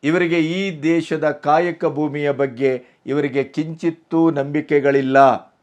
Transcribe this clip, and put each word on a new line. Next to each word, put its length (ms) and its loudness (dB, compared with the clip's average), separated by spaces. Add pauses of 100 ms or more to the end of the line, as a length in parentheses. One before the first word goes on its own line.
ಇವರಿಗೆ 360 0
ಈ 420 -4
ದೇಶದ 480 -2
ಕಾಯಕ 540 -2
ಭೂಮಿಯ 460 -2
ಬಗ್ಗೆ 560 -2 (200)
ಇವರಿಗೆ 380 -2
ಕಿಂಚಿತ್ತೂ 880 -2
ನಂಬಿಕೆಗಳಿಲ್ಲ. 1200 2 (100)